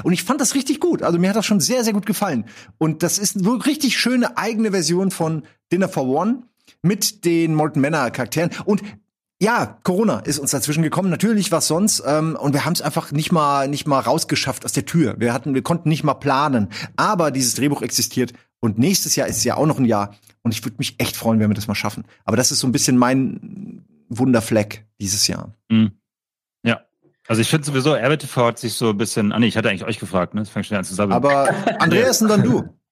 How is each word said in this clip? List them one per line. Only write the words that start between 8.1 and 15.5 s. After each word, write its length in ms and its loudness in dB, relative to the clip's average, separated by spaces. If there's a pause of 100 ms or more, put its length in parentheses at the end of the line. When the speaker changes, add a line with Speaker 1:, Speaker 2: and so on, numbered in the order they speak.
Speaker 1:
Charakteren. 400 -2 (140)
Und 160 2 (600)
ja, 420 0
Corona 360 0
ist 180 -4
uns 140 -4
dazwischen 320 -2
gekommen. 260 0
Natürlich, 420 0
was 160 0
sonst? 380 0
Ähm, 300 0
und 180 -2
wir 120 -2
haben's 160 -2
einfach 320 -4
nicht 180 -2
mal, 380 2
nicht 180 -6
mal 120 2
rausgeschafft 640 -2
aus 80 -4
der 120 -2
Tür. 320 2
Wir 160 0
hatten, 200 -4